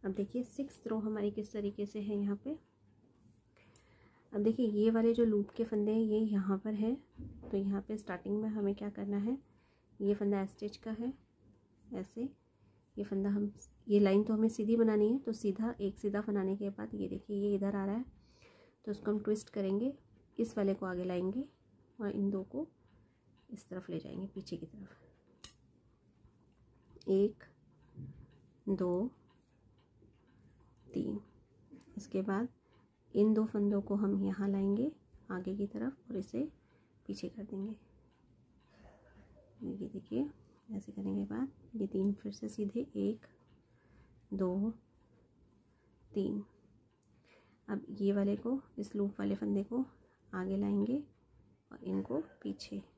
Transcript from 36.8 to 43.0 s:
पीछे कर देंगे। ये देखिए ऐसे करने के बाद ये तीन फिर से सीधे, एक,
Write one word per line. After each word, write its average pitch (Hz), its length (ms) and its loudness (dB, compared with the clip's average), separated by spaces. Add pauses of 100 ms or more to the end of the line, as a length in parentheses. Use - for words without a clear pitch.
पीछे 202 240 -8
कर 208 140 -12
देंगे। 208 300 -6 (2000)
ये - 180 -8
देखिए 247 420 -4 (400)
ऐसे 202 220 -10
करने 196 240 -4
के 202 100 -2
बाद 233 240 -4 (240)
ये 208 140 -2
तीन 196 260 0
फिर 202 180 -8
से 208 180 -8
सीधे, 214 360 -4 (100)
एक, 208 300 -2 (1080)